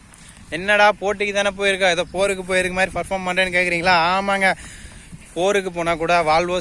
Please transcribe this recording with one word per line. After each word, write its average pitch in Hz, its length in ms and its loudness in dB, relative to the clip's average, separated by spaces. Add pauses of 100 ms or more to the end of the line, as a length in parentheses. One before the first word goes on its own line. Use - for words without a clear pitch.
(500)
என்னடா 208 420 4
போட்டிக்கு 202 400 -4
தானே 202 160 0
போயிருக்கா, 196 420 0
ஏதோ 170 140 0
போருக்கு 185 400 -2
போயிருக்க 180 320 -2
மாதிரி 185 160 0
பர்ஃபார்ம் 185 340 -6
பண்றேன்னு 180 300 0
கேக்குறீங்களா? 180 400 2 (120)
ஆமாங்க, 196 460 0 (800)
போருக்கு 190 380 0
போனா 170 220 -2
கூட 165 280 2
வாழ்வோ 175 380 2